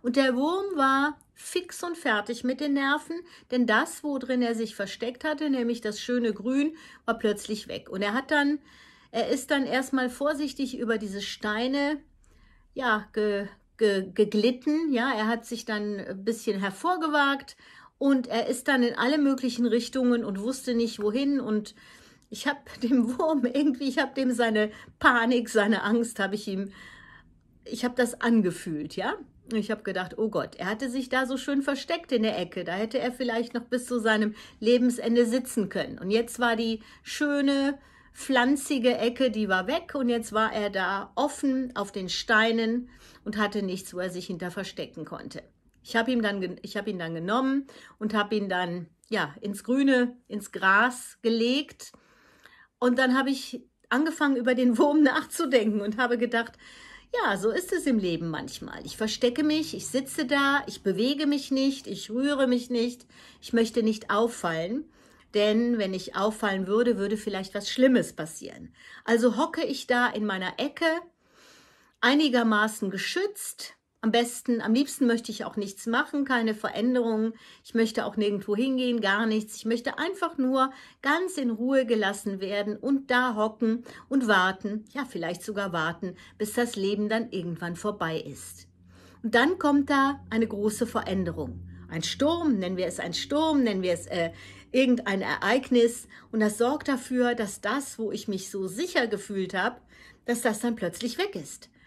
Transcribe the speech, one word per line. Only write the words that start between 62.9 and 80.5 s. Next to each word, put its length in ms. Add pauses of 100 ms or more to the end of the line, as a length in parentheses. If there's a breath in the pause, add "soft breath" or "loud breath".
ich 120
möchte 300
nicht 260
auffallen. 760 (480 soft breath)
Denn 440
wenn 160
ich 220
auffallen 520
würde, 300
würde 180
vielleicht 380
was 160
Schlimmes 440
passieren. 600 (320 loud breath)
Also 320
hocke 260
ich 240
da 220
in 160
meiner 340
Ecke, 260 (1160 soft breath)
einigermaßen 880
geschützt. 840 (280)
Am 80
besten, 500
am 120
liebsten 320
möchte 260
ich 140
auch 120
nichts 280
machen, 400
keine 300
Veränderungen. 800 (300 loud breath)
Ich 120
möchte 280
auch 140
nirgendwo 380
hingehen, 440
gar 280
nichts. 280
Ich 100
möchte 340
einfach 400
nur 320 (320 loud breath)